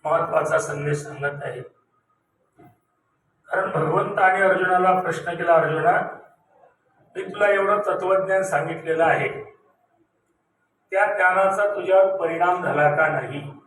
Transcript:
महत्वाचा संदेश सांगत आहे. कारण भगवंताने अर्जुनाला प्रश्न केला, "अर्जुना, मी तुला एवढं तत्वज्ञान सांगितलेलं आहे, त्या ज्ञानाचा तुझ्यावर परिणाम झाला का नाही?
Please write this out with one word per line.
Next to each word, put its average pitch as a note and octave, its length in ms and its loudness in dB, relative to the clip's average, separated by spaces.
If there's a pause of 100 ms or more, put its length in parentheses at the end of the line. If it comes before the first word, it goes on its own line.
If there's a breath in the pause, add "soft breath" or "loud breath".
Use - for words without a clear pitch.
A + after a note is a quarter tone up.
महत्वाचा D#3+ 540 0
संदेश D3 440 -4
सांगत C#3 400 -8
आहे. - 180 -10 (1900)
कारण F#3+ 220 -2
भगवंताने F#3 720 0
अर्जुनाला F#3 580 2
प्रश्न E3+ 320 -6
केला, E3+ 220 2
"अर्जुना, A3+ 380 2 (1200)
मी F#3+ 60 -8
तुला F#3+ 260 -2
एवढं G3+ 320 0
तत्वज्ञान F#3+ 640 0
सांगितलेलं E3 600 -2
आहे, - 240 2 (1600)
त्या G3 140 2
ज्ञानाचा G3 680 2
तुझ्यावर F#3+ 420 4
परिणाम E3+ 460 0
झाला D3 340 2
का D#3 120 2
नाही? C#3+ 320 -6 (260)